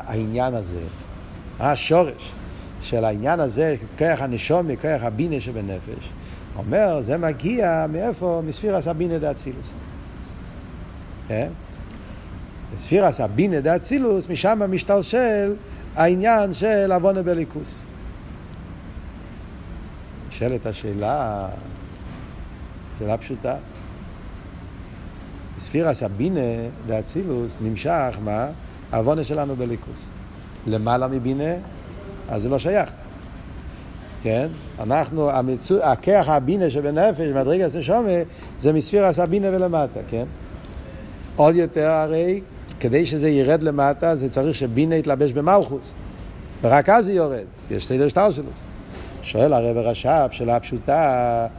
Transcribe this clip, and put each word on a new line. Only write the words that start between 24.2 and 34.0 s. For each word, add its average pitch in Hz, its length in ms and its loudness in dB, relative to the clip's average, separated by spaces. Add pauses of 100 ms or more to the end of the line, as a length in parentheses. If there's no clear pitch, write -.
ספירס 151 440 0
הבינה 127 360 0 (480)
דאצילוס 117 760 -2
נמשך, 123 640 0
מה? 107 240 -2 (440)
עוונה 135 320 2
שלנו 139 320 -2
בליכוס. 120 520 -6 (600)
למעלה 117 400 2
מבינה, 135 460 0 (760)
אז 110 120 -2
זה 120 80 0
לא 135 100 2
שייך. 180 300 2 (1300)